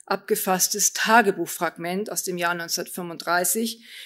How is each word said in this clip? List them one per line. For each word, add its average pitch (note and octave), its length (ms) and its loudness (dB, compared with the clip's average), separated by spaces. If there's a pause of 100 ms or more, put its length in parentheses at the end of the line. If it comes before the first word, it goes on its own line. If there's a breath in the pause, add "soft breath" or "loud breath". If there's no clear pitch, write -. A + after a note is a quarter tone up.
abgefasstes G3 880 0
Tagebuchfragment F#3 1160 2
aus - 140 -4
dem F3+ 140 -4
Jahr F3 160 0
neunzehnhundertfünfunddreißig, F3 1300 -2 (200 loud breath)